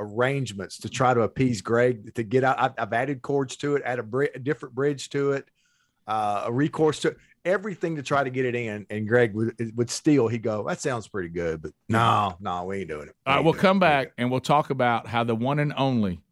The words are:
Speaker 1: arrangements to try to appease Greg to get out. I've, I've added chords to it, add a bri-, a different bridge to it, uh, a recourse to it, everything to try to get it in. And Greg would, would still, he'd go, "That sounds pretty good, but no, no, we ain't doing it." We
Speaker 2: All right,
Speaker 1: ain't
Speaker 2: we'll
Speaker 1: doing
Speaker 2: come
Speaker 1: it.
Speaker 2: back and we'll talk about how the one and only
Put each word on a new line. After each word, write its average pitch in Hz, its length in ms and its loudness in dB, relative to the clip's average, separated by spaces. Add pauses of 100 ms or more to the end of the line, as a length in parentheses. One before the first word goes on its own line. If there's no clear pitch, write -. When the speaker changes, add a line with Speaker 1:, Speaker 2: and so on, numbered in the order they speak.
Speaker 1:
arrangements 110 760 -2
to 110 100 -10
try 127 260 2
to 120 60 4
appease 113 420 0
Greg 117 540 2
to 120 80 -4
get 123 180 2
out. 131 180 2
I've, 123 160 2
I've 110 160 -4
added 131 300 -2
chords 139 360 -2
to 143 180 -2
it, 135 100 0
add 123 140 -4
a - 20 -8
bri-, 127 320 -2
a 131 60 -12
different 135 340 -6
bridge 135 360 -2
to 139 220 0
it, 139 160 -4 (600)
uh, 104 380 -2
a 117 60 -4
recourse 151 480 0
to - 100 0
it, - 60 -14 (280)
everything 180 520 -2
to 143 60 -8
try 139 220 0
to 131 60 -4
get 131 140 -2
it 120 120 -2
in. 107 340 -6
And 107 160 -4
Greg 117 280 6
would, 113 200 0 (220)
would 120 120 0
still, 139 380 4
he'd 110 160 -2
go, 107 240 -2
"That 175 140 -4
sounds 123 260 -4
pretty 90 220 -6
good, 82 340 -4
but - 100 -12 (160)
no, 110 520 2
no, 90 240 -6
we 98 160 -6
ain't 85 80 -8
doing 76 180 -10
it." - 80 -20 (100)
We 131 60 -2
Speaker 2:
All 135 40 4
right, - 20 2
Speaker 1:
ain't 139 80 2
Speaker 2:
we'll 160 100 4
Speaker 1:
doing - 80 -2
Speaker 2:
come 196 140 6
Speaker 1:
it. 196 40 4
Speaker 2:
back 143 380 2
and 123 140 0
we'll 127 80 0
talk 151 300 2
about 123 360 0
how 117 160 0
the 117 140 0
one 135 240 0
and 147 160 0
only 117 420 0 (140)